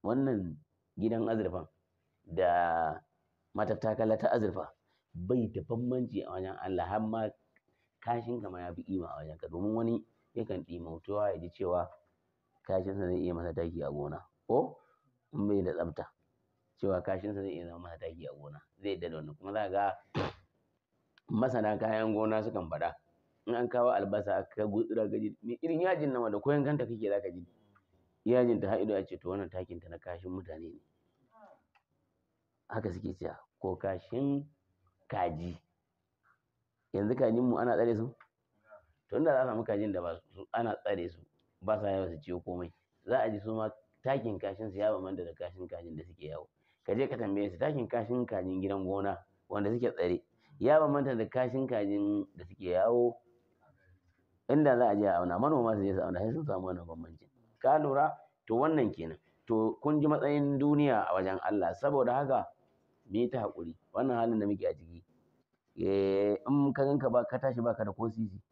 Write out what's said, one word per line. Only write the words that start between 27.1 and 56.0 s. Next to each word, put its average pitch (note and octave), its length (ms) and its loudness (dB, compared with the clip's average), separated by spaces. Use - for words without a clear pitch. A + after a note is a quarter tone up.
ka G2 100 -6
ji F2 160 -14
yajin A#2+ 340 6
ta, G2 80 0
har G2 120 2
ido G#2+ 140 0
ya G2 120 0
ce, F#2 120 -12
"To, F2+ 120 -6
wannan F#2+ 200 -4
takin F2+ 300 -8
ta E2+ 80 -20
na E2 100 -14
kashin F2+ 320 -12
mutane E2+ 440 -10
ne." - 60 -20
Haka G#2+ 240 -4
suke F2 260 -6
cewa, D#2+ 160 -8
ko F#2 180 -4
kashin C3+ 680 -2
kaji. E2+ 480 -2
Yanzu G#2 200 2
kajin A#2+ 280 4
mu A#2+ 160 4
ana A#2+ 160 2
tsare A#2 220 4
su? A2+ 180 -4
To, G2+ 80 -4
inda D3+ 160 4
za C3 100 4
a B2+ 40 2
samu A2+ 180 -2
kajin G#2 280 0
da F2+ 100 -2
ba E2+ 120 -4
su, F#2+ 180 -14
ana A2+ 240 0
tsare F2+ 340 -2
su, - 80 -20
ba G#2 180 2
sa G#2 100 -2
yawa F#2+ 200 0
su E2 120 -10
ciwo F2+ 220 -6
komai, F2 280 -6
za A#2+ 180 2
a A2+ 80 0
ji G#2 100 -4
su A2 140 -6
ma A2 160 -2
takin A2+ 360 -2
kashin G2+ 320 -6
su F#2+ 80 -8
ya G#2+ 140 2
bambanta F#2 320 -4
da E2+ 100 -10
kashin F2+ 340 -10
kajin E2+ 280 -12
da D#2+ 80 -10
suke E2 220 -16
yawo. D2+ 200 -10
Ka G2 100 0
je C3 140 2
ka C3+ 80 -4
tambaye G2+ 340 0
su, F2 80 -14
takin C#3 300 0
kashin A#2+ 380 0
kajin F#2 340 -2
gidan G2 260 0
gona G2 320 0
wanda G2+ 220 0
suke A#2+ 240 0
tsare, F2 280 2
ya C#3+ 200 6
bambanta C#3 360 2
da A2 100 0
kashin B2+ 400 0
kajin G2+ 600 0
da F2 80 -14
suke F2+ 260 -8
yawo. A#2+ 460 4
Inda C#3+ 300 6
za A#2+ 120 6
a G2+ 40 4
je G#2 140 4
a F2 100 4
auna, F2+ 200 0
manoma A#2+ 360 4
su G2+ 80 0
je G2 120 2
su F#2 80 0